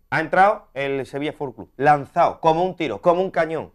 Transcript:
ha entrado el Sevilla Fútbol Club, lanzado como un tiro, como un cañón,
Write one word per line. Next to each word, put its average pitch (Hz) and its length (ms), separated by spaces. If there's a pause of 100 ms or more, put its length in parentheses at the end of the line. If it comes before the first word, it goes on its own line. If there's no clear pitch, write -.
ha 147 120
entrado 190 520
el 139 320
Sevilla 143 300
Fútbol 135 200
Club, 92 220
lanzado 143 640
como 165 240
un 180 100
tiro, 117 280
como 175 180
un 190 100
cañón, 160 440